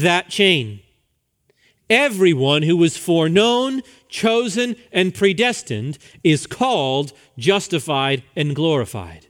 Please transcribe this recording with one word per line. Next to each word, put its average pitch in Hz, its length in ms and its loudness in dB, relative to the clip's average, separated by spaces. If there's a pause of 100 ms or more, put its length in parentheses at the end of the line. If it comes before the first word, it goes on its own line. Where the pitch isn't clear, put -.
that 175 260 2
chain. 135 520 0 (1080)
Everyone 185 760 2
who 165 140 2
was 170 200 2
foreknown, 226 840 0 (260)
chosen, 233 680 -2 (160)
and 185 220 0
predestined 180 840 -2 (260)
is 156 220 2
called, 147 680 -2 (260)
justified, 135 840 -2 (100)
and 147 220 -2
glorified. 113 720 -4